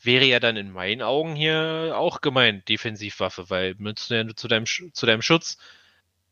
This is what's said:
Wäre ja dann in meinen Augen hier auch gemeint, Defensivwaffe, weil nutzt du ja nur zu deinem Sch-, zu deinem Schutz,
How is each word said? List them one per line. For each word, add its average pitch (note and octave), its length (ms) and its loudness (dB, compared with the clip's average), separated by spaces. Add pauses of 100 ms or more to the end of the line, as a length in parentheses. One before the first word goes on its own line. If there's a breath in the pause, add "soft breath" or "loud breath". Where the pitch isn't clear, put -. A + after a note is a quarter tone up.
Wäre B2+ 240 6
ja B2 160 6
dann A#2 160 2
in G2 140 -8
meinen F#2+ 300 -4
Augen D3 340 -2
hier D#3+ 600 -2
auch D3+ 240 -2
gemeint, A#2+ 480 2
Defensivwaffe, G#2 840 -6
weil F#2+ 300 -2
nutzt G#2 300 -8
du B2 60 0
ja A2+ 100 0
nur A2 100 -12
zu - 140 -8
deinem A2+ 160 2
Sch-, F3 280 -6
zu - 120 -6
deinem A2+ 160 4
Schutz, - 360 2 (760 soft breath)